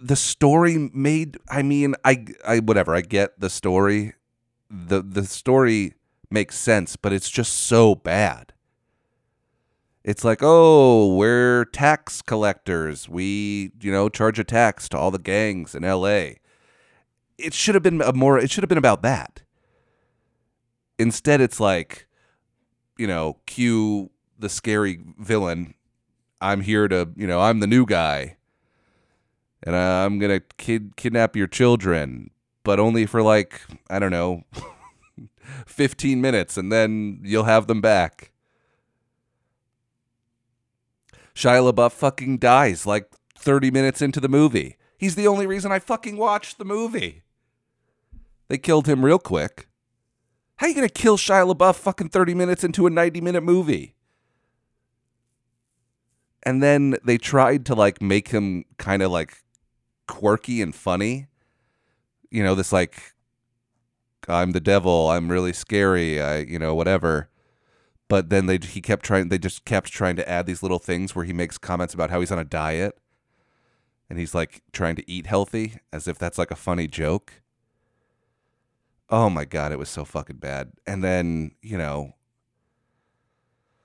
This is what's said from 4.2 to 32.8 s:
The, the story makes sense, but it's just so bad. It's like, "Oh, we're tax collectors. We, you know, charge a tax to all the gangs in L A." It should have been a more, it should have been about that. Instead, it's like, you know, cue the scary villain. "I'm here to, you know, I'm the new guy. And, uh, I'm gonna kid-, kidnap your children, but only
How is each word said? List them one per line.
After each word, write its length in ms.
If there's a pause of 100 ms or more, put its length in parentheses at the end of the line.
The, 320
the 240
story 680 (360)
makes 260
sense, 380
but 160
it's 180
just 220
so 420
bad. 600 (1500)
It's 180
like, 180
"Oh, 720
we're 520
tax 560
collectors. 880
We, 720
you 100
know, 160
charge 320
a 60
tax 440
to 80
all 140
the 80
gangs 560
in 80
L 240
A." 320 (960)
It 160
should 220
have 80
been 180
a 120
more, 260
it 100
should 140
have 60
been 80
about 240
that. 400 (1600)
Instead, 440
it's 180
like, 480 (920)
you 100
know, 280 (100)
cue 640 (300)
the 80
scary 560 (160)
villain. 540 (640)
"I'm 220
here 260
to, 280
you 120
know, 140
I'm 200
the 60
new 180
guy. 520 (1300)
And, 120
uh, 300
I'm 140
gonna 220 (160)
kid-, 380
kidnap 400
your 120
children, 800 (340)
but 160
only 280